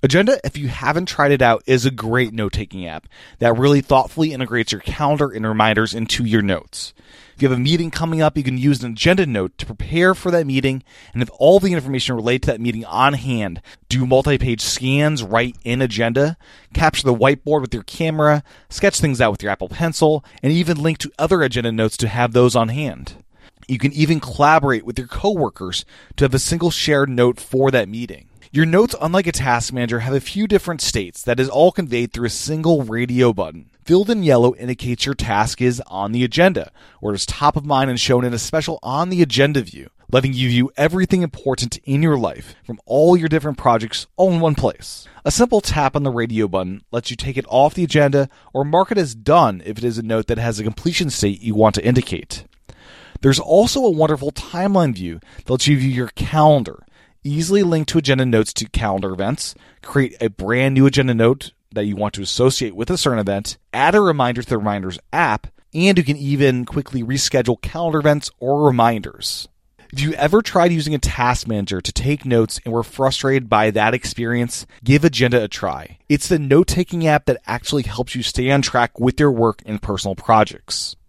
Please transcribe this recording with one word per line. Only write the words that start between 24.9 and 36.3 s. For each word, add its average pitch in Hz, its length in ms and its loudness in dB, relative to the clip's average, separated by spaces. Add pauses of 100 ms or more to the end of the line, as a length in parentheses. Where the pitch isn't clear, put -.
your 123 100 -10
coworkers 135 760 -4 (320)
to 139 80 4
have 131 100 0
a 131 40 2
single 170 320 -2
shared 143 400 0
note 123 300 2
for 135 300 0
that 117 180 2
meeting. 104 400 -12 (240)
Your 151 120 4
notes, 185 380 2
unlike 170 240 0
a 170 60 -4
task 123 420 -2
manager, 120 260 -2
have 127 140 -4
a 139 60 0
few 202 260 -4
different 180 340 0
states 95 440 -6
that 120 160 0
is 131 80 2
all 147 240 4
conveyed 120 400 -4
through 120 160 -4
a - 20 -2
single 156 540 0
radio 123 500 0
button. 82 340 -10 (160)
Filled 190 240 2
in 220 140 0
yellow 127 320 4
indicates 123 500 -6
your 139 120 -4
task 110 440 -2
is 123 280 0
on 101 240 -6
the 120 120 0
agenda, 127 460 0 (320)